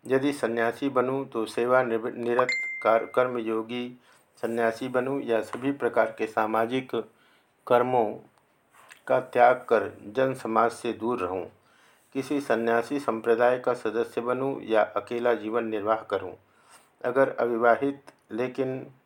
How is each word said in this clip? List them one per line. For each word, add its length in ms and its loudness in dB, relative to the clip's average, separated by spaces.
यदि 260 0
सन्यासी 560 -2
बनूँ, 380 0
तो 200 -4
सेवा 360 2
निवृ-, 320 -2
निरत 340 0
कार-, 320 4
कर्मयोगी 880 -2
सन्यासी 460 -2
बनूँ 340 -2
या 200 0
सभी 300 -4
प्रकार 460 2
के 80 0
सामाजिक 640 0
कर्मों 480 4
का 140 2
त्याग 360 6
कर 360 0
जन 280 0
समाज 380 2
से 200 -6
दूर 260 -4
रहूँ। 300 -4
किसी 280 -4
सन्यासी 600 0
संप्रदाय 580 2
का 160 0
सदस्य 460 -4
बनूँ 420 -4
या 200 4
अकेला 520 0
जीवन 300 -4
निर्वाह 320 -2
करूँ। 380 -6
अगर 360 2
अविवाहित 640 2
लेकिन 600 -4